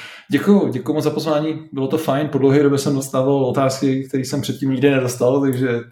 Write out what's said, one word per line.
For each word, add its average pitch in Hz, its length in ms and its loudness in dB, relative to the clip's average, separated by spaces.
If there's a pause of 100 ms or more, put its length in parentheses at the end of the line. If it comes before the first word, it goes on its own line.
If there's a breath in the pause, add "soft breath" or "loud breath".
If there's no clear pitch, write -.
(320 loud breath)
Děkuju, 160 400 2
děkuju 131 240 -4
moc 151 80 -2
za 151 80 2
pozvání. 156 600 -2
Bylo 135 160 -4
to 156 100 -2
fajn. 147 320 -2
Po 135 80 -2
dlouhé 139 260 4
době 139 140 4
jsem 139 180 0
dostával 135 500 0
otázky, 135 640 0
které 131 160 -4
jsem 139 180 -6
předtím 135 300 -4
nikdy 131 180 2
nedostal, 127 520 0
takže 123 400 -2 (100)